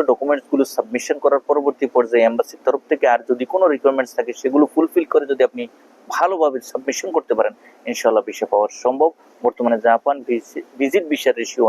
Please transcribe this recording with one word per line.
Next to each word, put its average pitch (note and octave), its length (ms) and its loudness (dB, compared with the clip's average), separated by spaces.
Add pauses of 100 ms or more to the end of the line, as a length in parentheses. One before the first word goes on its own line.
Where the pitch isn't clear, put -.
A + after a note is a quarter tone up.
(100)
ডকুমেন্টসগুলো C#3 540 0 (100)
সাবমিশন A#2+ 500 -4
করার C#3 240 2
পরবর্তী C#3+ 460 0
পর্যায়ে A#2 340 2
এম্বাসির A#2 380 -2
তরফ C3 240 -2
থেকে D3 140 0 (100)
আর A#2 60 0 (100)
যদি B2 220 -2
কোনো F#3 120 2 (100)
রিকোয়ারমেন্টস C3+ 440 0
থাকে, A#2+ 220 -4
সেগুলো C3+ 320 2
ফুলফিল - 400 0
করে D3 200 2
যদি C3+ 160 0
আপনি B2 140 -8 (540)
ভালোভাবে D#3+ 420 0 (120)
সাবমিশন C3+ 460 -6
করতে C#3 220 -2
পারেন, G#2+ 160 4 (360)
ইনশাআল্লাহ A2+ 380 2
ভিসা G#2 240 -6
পাওয়া G#2 140 2 (180)
সম্ভব। C3+ 260 2 (340)
বর্তমানে A#2+ 320 0 (100)
জাপান A#2 300 2 (120)
ভিসি-, A#2+ 360 -6 (160)
ভিজিট C#3 300 0
ভিসার C3 300 0
রেশিও A#2 280 -2